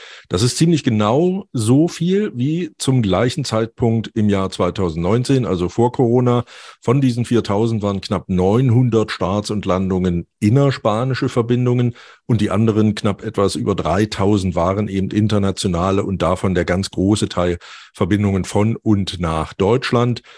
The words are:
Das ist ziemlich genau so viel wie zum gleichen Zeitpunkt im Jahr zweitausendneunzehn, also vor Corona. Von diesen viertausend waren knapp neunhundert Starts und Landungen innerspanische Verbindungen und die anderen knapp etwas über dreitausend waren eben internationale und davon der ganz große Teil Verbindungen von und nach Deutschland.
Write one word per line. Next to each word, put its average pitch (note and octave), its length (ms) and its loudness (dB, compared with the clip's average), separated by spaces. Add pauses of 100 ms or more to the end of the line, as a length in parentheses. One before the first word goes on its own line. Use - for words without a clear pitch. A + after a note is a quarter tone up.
(300)
Das F#2 120 0
ist B2 140 0
ziemlich E3 300 2
genau B2+ 640 0
so B2+ 380 2
viel F#3+ 440 -2
wie D3+ 440 -2
zum C3 240 0
gleichen A2+ 420 0
Zeitpunkt A2+ 680 -2
im G#2+ 160 0
Jahr F#2+ 220 0
zweitausendneunzehn, F#2+ 920 0
also F2 220 -2
vor A#2+ 240 0
Corona. B2 540 2 (360)
Von C3 200 2
diesen A#2+ 240 0
viertausend A2+ 560 0
waren G2+ 180 -2
knapp - 300 -6
neunhundert A2 800 2
Starts G2+ 400 -2
und G#2 140 -4
Landungen F#2 600 0 (120)
innerspanische B2+ 880 2
Verbindungen B2 680 0 (320)
und A2+ 140 2
die G2+ 100 0
anderen G#2+ 460 2
knapp - 280 -4
etwas G2+ 320 -2
über G#2+ 200 -2
dreitausend F#2+ 800 0
waren F#2+ 320 0
eben F#2+ 240 -4
internationale G2 920 0
und F#2 180 -4
davon F2+ 340 0
der F2 100 0
ganz F2+ 240 -2
große G2 380 0
Teil F2 300 -2 (360)
Verbindungen G2 520 0
von G#2+ 320 0
und G2 420 -2
nach D#2+ 340 -4
Deutschland. A#2+ 680 0 (160)